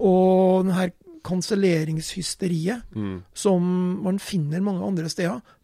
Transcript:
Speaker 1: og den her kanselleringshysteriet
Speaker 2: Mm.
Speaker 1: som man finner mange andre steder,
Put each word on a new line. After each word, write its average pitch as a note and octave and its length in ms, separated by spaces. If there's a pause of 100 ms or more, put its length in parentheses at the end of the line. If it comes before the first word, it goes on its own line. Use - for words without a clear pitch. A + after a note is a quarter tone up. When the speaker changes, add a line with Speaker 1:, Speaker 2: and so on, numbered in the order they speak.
Speaker 1:
og F#3 680
den F#3 80
her F3+ 180 (320)
kanselleringshysteriet F3 1600 (120)
Speaker 2:
Mm. G2 280 (100)
Speaker 1:
som F#3 300 (400)
man F#3+ 160
finner E3 420
mange G3 260
andre E3+ 220
steder, F#3+ 320 (240)